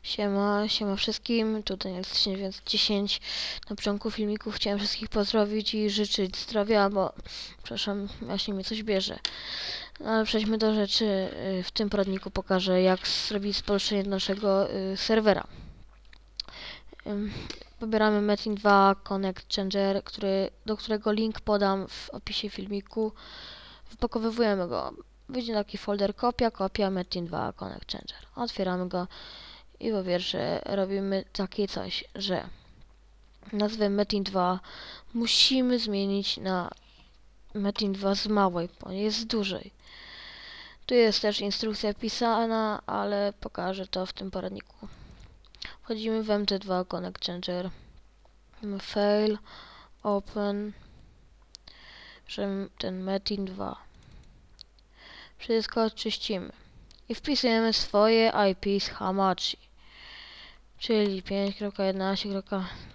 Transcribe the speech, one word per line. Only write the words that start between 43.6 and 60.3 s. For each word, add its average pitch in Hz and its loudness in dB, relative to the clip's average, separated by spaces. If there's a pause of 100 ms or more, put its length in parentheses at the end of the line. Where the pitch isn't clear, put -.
to 185 -4
w - -10
tym 196 -8
poradniku. 190 -10 (920)
Wchodzimy 220 -2
w 214 -4
M 208 2
T 196 0
dwa 185 0
Connect 180 -6
Changer. 180 -4 (1120)
Fail, 208 2 (640)
open, 202 -2 (1600)
że 202 -4 (300)
ten 185 -6
Metin 196 -2
dwa. 190 -8 (1600)
Wszystko 226 2
czyścimy. - -4 (560)
I 233 -4
wpisujemy 226 2
swoje 226 6 (180)
I 185 -2
P 202 0
z - -4
Hamachi. 190 0 (1200)